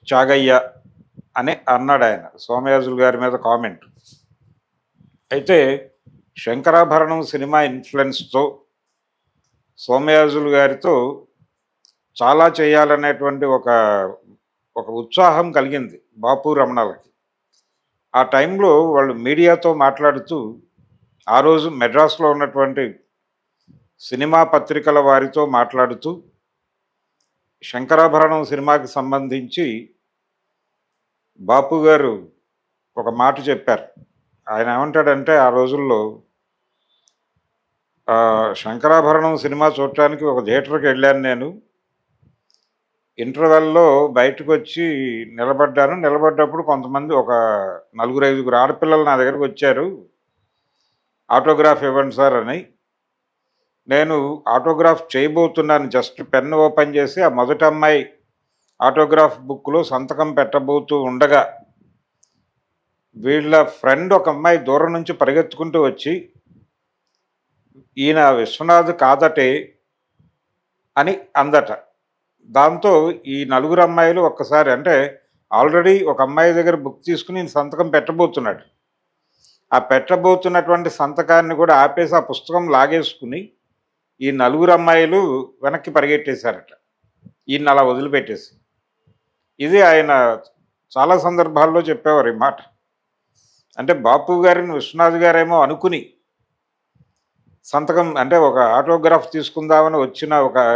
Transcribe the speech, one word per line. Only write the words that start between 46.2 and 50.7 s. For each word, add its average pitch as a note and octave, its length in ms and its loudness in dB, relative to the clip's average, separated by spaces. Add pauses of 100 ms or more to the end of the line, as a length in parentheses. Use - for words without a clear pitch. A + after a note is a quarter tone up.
కొంతమంది, C#3 500 -4
ఒక B2 180 0 (640)
నలుగురు B2+ 300 -2
ఐదుగురు C3+ 300 -2
ఆడపిల్లలు D#3 480 0
నా C#3+ 120 0
దగ్గరకు C#3 280 -2
వచ్చారు, C#3+ 640 -4 (1300)